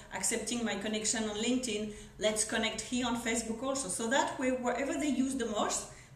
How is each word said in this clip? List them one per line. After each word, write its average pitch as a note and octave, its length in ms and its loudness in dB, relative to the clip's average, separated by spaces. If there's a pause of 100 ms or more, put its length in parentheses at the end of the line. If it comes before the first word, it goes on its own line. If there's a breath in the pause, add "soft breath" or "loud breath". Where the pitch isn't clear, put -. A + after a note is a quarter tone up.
(140 loud breath)
accepting A3+ 480 -2
my G#3 120 0
connection G#3+ 500 0
on G#3 120 -2
LinkedIn. A3 580 0 (240 loud breath)
Let's G#3+ 260 2
connect A3 380 0
here B3 240 0
on A#3+ 140 2
Facebook A3+ 420 0
also." C4+ 260 -2
So A3+ 220 -2
that D4 280 4
way, C4 120 2
wherever B3 420 0
they D4 160 0
use C4 260 2
the A3+ 120 0
most, G#3+ 420 0 (280 loud breath)